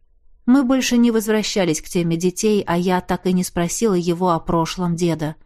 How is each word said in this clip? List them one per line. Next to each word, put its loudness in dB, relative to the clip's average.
Мы 4
больше 0
не 4
возвращались 0
к -14
теме -2
детей, 0
а 0
я 0
так -4
и 2
не 0
спросила -2
его 0
о 0
прошлом -2
деда. -2